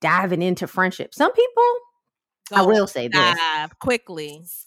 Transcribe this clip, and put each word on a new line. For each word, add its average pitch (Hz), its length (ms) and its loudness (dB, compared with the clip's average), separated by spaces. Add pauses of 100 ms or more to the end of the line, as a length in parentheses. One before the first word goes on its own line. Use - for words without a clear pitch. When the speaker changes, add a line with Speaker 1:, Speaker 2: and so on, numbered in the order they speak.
Speaker 1:
diving 175 420 0
into 180 260 -2
friendship. - 460 -4
Some 359 180 2
people, 480 320 2 (920)
I 190 80 6
Speaker 2:
Go - 20 4
Speaker 1:
will 202 220 4
say 123 220 -6
this. 175 300 2
Speaker 2:
dive 156 400 -4
quickly. 165 680 -6 (180)